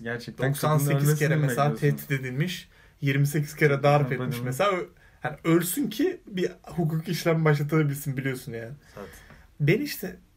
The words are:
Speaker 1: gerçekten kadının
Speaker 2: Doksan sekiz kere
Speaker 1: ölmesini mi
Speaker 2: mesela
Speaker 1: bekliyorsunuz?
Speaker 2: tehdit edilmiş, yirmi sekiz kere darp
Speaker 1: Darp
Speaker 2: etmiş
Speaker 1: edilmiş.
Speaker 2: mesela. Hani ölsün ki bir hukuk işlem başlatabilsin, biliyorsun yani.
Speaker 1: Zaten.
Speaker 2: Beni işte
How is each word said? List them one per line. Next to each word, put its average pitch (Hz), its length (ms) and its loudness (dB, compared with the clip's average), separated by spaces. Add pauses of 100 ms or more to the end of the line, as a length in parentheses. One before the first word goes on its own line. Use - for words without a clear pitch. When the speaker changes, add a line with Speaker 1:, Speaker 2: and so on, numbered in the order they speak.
Speaker 1:
gerçekten 117 500 -4
kadının 151 260 2
Speaker 2:
Doksan - 0 -
sekiz 143 400 2
kere 151 160 2
Speaker 1:
ölmesini - 20 4
mi 147 100 2
Speaker 2:
mesela 139 280 2
Speaker 1:
bekliyorsunuz? 139 340 0
Speaker 2:
tehdit 135 160 -2
edilmiş, 143 440 -4 (320)
yirmi 139 260 2
sekiz 147 300 -2
kere 151 160 4
darp 135 100 0
Speaker 1:
Darp 143 300 4
Speaker 2:
etmiş 127 60 -2 (100)
Speaker 1:
edilmiş. 120 160 -6
Speaker 2:
mesela. 131 260 0 (500)
Hani 147 240 -6
ölsün 180 460 2
ki 370 360 -2
bir 185 240 -4 (120)
hukuk 160 460 -4
işlem 165 360 0
başlatabilsin, 147 720 0
biliyorsun 127 360 -6
yani. 113 200 -10 (220)
Speaker 1:
Zaten. 98 160 -14 (500)
Speaker 2:
Beni 170 220 2
işte 185 340 -8 (200)